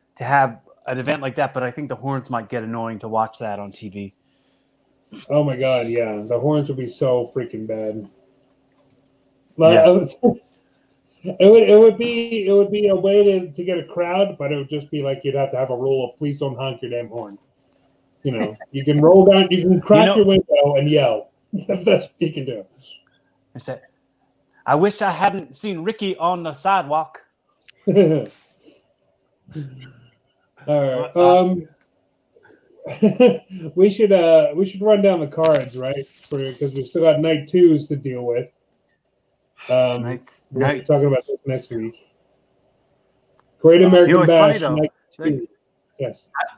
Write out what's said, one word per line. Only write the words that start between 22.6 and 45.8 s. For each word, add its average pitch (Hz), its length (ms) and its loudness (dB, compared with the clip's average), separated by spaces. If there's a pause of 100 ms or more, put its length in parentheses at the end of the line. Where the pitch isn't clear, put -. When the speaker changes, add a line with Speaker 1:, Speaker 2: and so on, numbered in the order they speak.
Speaker 1:
I - 20 -20
said, 127 240 -14 (840)
"I 127 100 0
wish 202 260 -2
I 196 80 -2
hadn't 175 460 -4
seen 196 240 -10
Ricky 196 360 -8
on 175 280 -6
the 160 100 -10
sidewalk." 156 680 -4 (340)
Speaker 2:
<laughs> - 280 -20 (2750)
All 147 140 0
right. 127 340 -4
Speaker 1:
Uh, 180 240 4
Speaker 2:
Um, 180 280 -2 (1160)
<laughs> 190 880 0
we 190 160 4
should, 202 220 0
uh, 165 420 4
we 185 120 -2
should 190 140 -10
run 208 220 2
down 190 180 2
the 151 60 -4
cards, 139 500 0
right? 135 300 -8
For, - 320 -12
'cause 135 360 -8
we 135 80 -8
still 160 200 -6
got 156 180 2
night 156 280 -2
twos 165 400 4
to 147 80 -6
deal 123 280 -10
with. 120 260 -6 (1200)
Um, 127 320 0
Speaker 1:
Nights, - 500 -14
Speaker 2:
we'll 131 160 -2
be 147 100 0
Speaker 1:
night. 131 80 -16
Speaker 2:
talking 147 200 0
about 131 200 -2
this - 200 -8
next 131 240 -8
week. 117 380 -12 (1500)
Great 170 200 6
Speaker 1:
You 185 80 6
know, - 0 -
Speaker 2:
American 180 340 6
Speaker 1:
it's 165 100 4
funny, 160 220 6
Speaker 2:
Bash, 185 60 -6
Speaker 1:
though. 151 140 -4
Speaker 2:
night 151 180 -2 (260)
Speaker 1:
Like 160 100 -6 (120)
Speaker 2:
two. 113 80 -14 (500)